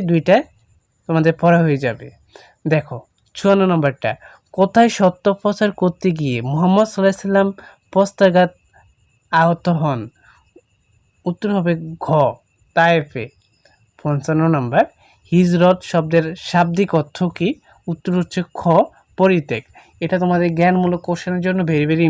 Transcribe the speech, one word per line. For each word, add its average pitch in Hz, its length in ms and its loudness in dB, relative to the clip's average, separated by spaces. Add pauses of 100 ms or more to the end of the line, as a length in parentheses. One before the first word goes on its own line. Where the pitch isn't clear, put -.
দুইটাই 175 340 4 (680)
তোমাদের 160 320 2
পড়া 170 240 4
হয়ে 147 200 0
যাবে। 120 240 -6 (640)
দেখো 147 240 -2 (380)
চুয়ান্ন 196 280 2 (100)
নম্বরটা, 139 380 0 (420)
কোথায় 208 460 2
সত্য 185 260 0 (180)
প্রচার 202 280 -2 (100)
করতে 180 280 -2 (100)
গিয়ে 139 180 -2 (140)
মুহাম্মদ 185 360 2
সাল্লাল্লাহু 196 320 -2
আলাইহি 196 100 -8
সাল্লাম 196 200 2 (460)
পস্তাঘাত 185 560 2 (840)
আহত 165 340 0 (140)
হন? 143 200 -2 (1200)
উত্তর 180 320 -6
হবে 175 160 0 (320)
ঘ, - 40 -6 (680)
তায়েফে। 165 480 0 (760)
পঞ্চান্ন 151 420 -2 (140)
নম্বর, 135 280 0 (480)
হিজরত 180 460 2 (120)
শব্দের 160 340 0 (260)
শাব্দিক 175 400 0 (100)
অর্থ - 180 -10 (180)
কি? 180 120 -2 (380)
উত্তর 175 320 -6
হচ্ছে 175 220 -4 (180)
খ, - 40 -10 (560)
পরিত্যাগ। 170 440 0 (420)
এটা 165 180 -2
তোমাদের 175 260 0 (100)
জ্ঞানমূলক 180 480 2
কোশ্চেনের 180 400 -6
জন্য 185 140 -2 (100)
very, 147 200 0
very 165 200 2